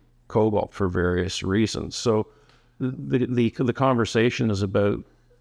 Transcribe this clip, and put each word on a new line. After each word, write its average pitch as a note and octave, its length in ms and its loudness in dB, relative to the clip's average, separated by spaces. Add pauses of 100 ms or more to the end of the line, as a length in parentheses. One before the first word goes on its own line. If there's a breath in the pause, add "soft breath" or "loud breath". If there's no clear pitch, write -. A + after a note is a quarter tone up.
(280)
cobalt G#2+ 460 0
for G2 140 0
various F2+ 560 0
reasons. G2+ 520 0
So A2 300 0 (540 soft breath)
the, C3 500 -2
the, A#2+ 300 2
the A#2+ 140 0
conversation A#2+ 760 0
is G2+ 140 0
about G#2 400 0 (380)